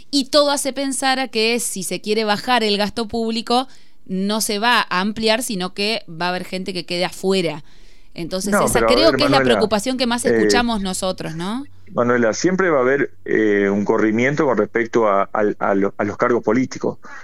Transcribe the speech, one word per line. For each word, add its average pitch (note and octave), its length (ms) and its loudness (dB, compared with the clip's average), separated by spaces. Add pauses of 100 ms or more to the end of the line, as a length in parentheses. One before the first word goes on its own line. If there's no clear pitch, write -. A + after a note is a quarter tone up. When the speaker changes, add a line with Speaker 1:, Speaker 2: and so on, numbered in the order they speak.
(120)
Speaker 1:
y C#4 180 0
todo D4 220 4
hace C#4 200 -2
pensar C4+ 480 -2
a C4 80 -4
que A3+ 320 0
si F#3+ 240 -6
se F3+ 160 -4
quiere G#3+ 240 0
bajar A3 400 0
el G#3 140 2
gasto G#3 320 -2
público, A3+ 580 0 (380)
no G3 340 -2
se G#3 200 -2
va A#3 200 4 (100)
a F3+ 120 0
ampliar, A3 420 0
sino F#3 300 -4
que G#3 360 -4
va E3+ 180 -4
a - 20 0
haber F#3 160 -4
gente F#3 260 -6
que F3+ 140 -8
quede F3 180 -2
afuera. F3+ 600 0 (480)
Entonces, F#3 400 -4
Speaker 2:
No, F3 120 4
Speaker 1:
esa A2+ 100 2
Speaker 2:
pero A3+ 100 4
a A3+ 80 6
Speaker 1:
creo D#4+ 180 6
Speaker 2:
ver, - 60 2
Speaker 1:
que D4 80 2
es C#4 40 4
la C#4 100 4
Speaker 2:
Manuela, B3 160 4
Speaker 1:
preocupación G#3+ 420 0
que B3 100 0
más A#3+ 180 -2
Speaker 2:
eh, A#3+ 100 4
Speaker 1:
escuchamos A3 460 2
nosotros, F#3 540 -4
¿no? G#3+ 300 -6 (280)
Speaker 2:
Manuela, A#2+ 400 2
siempre F#3 360 0
va C#3+ 100 2
a - 20 2
haber, C3 300 2 (120)
eh, G#2 460 2
un G2+ 160 0
corrimiento A2+ 600 2
con A#2+ 120 2
respecto A2+ 500 0
a, G2 160 4
al, G#2 360 0
a G#2 140 0
lo-, G2 240 0
a A2 60 -2
los G#2 140 -4
cargos B2 260 2
políticos. A#2+ 540 -2 (260)